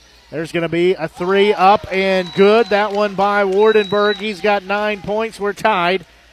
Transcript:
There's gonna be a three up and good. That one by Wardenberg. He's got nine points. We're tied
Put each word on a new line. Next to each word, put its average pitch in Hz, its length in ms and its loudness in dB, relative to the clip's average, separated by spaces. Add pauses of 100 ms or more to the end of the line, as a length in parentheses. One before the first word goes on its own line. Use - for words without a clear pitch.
(300)
There's 151 220 -8
gonna 170 160 -2
be 170 240 0
a 165 160 -4
three 196 460 0
up 190 360 2
and 190 440 -2
good. 208 320 4
That 202 260 0
one 202 220 -2
by 202 300 0
Wardenberg. 208 720 2
He's 196 260 -8
got 202 220 0
nine 208 360 -4
points. 208 400 -6
We're 202 140 -4
tied 185 500 -2 (280)